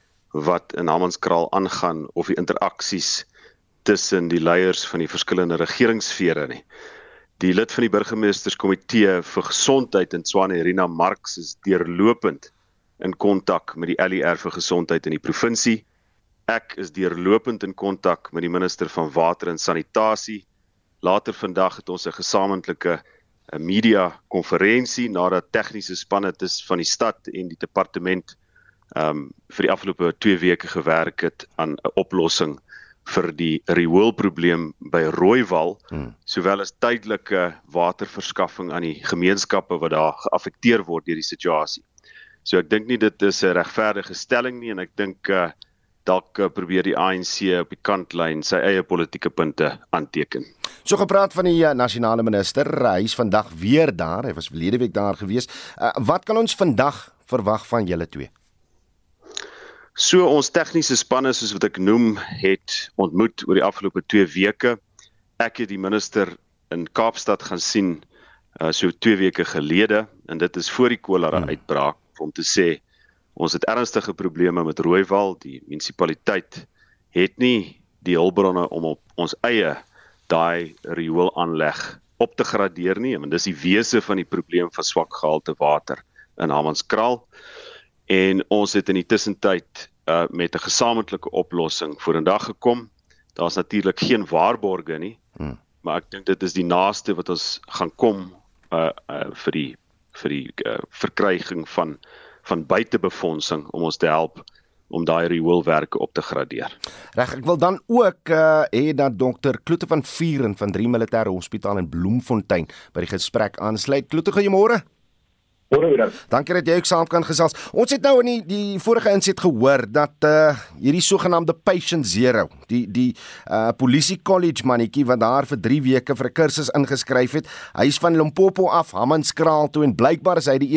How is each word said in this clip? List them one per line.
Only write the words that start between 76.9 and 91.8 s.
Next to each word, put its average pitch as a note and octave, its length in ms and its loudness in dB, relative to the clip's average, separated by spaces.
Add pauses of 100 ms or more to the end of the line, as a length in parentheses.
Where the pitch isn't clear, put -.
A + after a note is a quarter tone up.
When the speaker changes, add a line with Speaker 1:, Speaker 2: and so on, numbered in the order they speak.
Speaker 1:
het F2+ 280 0
nie A#2 440 0 (220)
die F2+ 120 0
hulpbronne F2+ 540 2
om E2 160 -6
op D#2 160 -6 (160)
ons E2+ 260 -4
eie A2+ 320 0 (540)
daai E2+ 540 0
rioolaanleg E2 1160 -2 (180)
op - 180 -2
te A#2+ 80 0
gradeer F#2 560 -2
nie, B2 200 -4
want D2 120 -10
dis E2+ 120 -2
die F#2 120 -4
wese G2+ 460 2
van G2 160 -2
die F2 80 -4
probleem F2 460 -2
van D#2 120 -8
swak - 300 -2
gehalte D#2 460 -2
water D2 380 0 (400)
in E2 120 -2
Hammanskraal. G#2 800 -2 (800)
En F#2+ 420 2
ons G#2 240 2
het G2 160 0
in F#2+ 60 2
die F2+ 100 -2
tussentyd, - 840 -2 (160)
eh, E2 240 2
met F2 260 -4
'n F2 40 -6
gesamentlike A2+ 720 -2
oplossing E2 680 -4